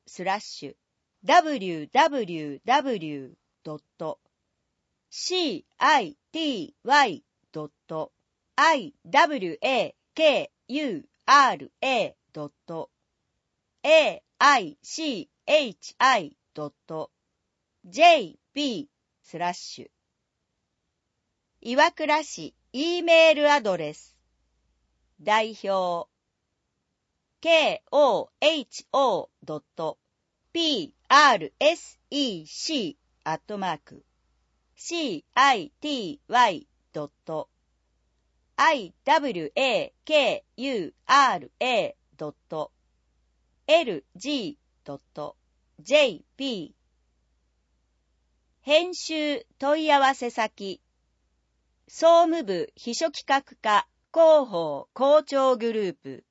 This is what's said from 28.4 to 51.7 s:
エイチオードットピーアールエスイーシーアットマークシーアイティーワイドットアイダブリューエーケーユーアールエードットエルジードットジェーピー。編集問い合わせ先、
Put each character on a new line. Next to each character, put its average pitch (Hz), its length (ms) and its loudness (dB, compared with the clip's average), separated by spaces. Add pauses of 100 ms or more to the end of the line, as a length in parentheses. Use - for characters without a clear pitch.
エ 311 140 2
イ 233 80 -10
チ - 260 -18
オ 240 300 0
ー - 40 -14 (160)
ド 151 140 -10
ッ - 60 -14 (120)
ト 160 220 -8 (560)
ピ 302 300 -2
ー - 80 -14 (160)
ア 285 260 6
ー 202 60 0
ル 151 200 -12
エ 311 160 2
ス - 240 -20 (120)
イ 233 320 -4
ー - 20 -20
シ 240 540 -8 (260)
ー 156 40 -6
ア 156 80 -4
ッ - 100 -12
ト 208 100 -10
マ 185 160 -4
ー 151 60 -10
ク - 260 -20 (720)
シ 302 420 -8
ー - 60 -14 (100)
ア 269 220 4
イ 170 160 -8 (100)
テ 294 60 -8
ィ 226 260 -6
ー - 140 -18
ワ 233 220 4
イ - 180 -8 (260)
ド 151 120 -8
ッ - 60 -16 (140)
ト 156 240 -8 (1080)
ア 311 160 4
イ 202 200 -8 (120)
ダ 285 140 4
ブ 277 140 -4
リ 175 80 -6
ュ 151 60 -6
ー - 80 -12
エ 240 400 -2
ー - 100 -20
ケ 269 400 0 (100)
ー 226 60 -14
ユ 269 140 -6
ー 170 180 -8 (140)
ア 262 240 4
ー 180 80 -4
ル - 200 -20
エ 233 60 -2
ー 220 280 -2 (220)
ド 151 140 -12
ッ - 60 -20 (120)
ト 156 240 -10 (920)
エ 320 200 2
ル 180 200 -8 (100)
ジ 208 160 -12
ー 233 240 -6 (280)
ド 143 140 -16
ッ - 40 -20 (140)
ト 151 200 -14 (440)
ジ 208 160 -2
ェ 294 140 4
ー 165 120 -14 (160)
ピ 240 400 -10
ー。 - 40 -20 (1800)
編 339 320 0
集 302 540 -6 (100)
問 294 260 -2
い 311 80 0
合 285 80 6
わ 269 140 2
せ 240 160 -8
先、 208 500 -8 (1080)